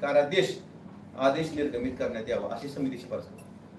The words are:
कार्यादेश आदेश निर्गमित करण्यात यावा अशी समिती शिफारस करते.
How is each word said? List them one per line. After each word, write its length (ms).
कार्यादेश 580
आदेश 320
निर्गमित 400
करण्यात 380
यावा 260
अशी 140
समिती 280
शिफारस 260
करते. 260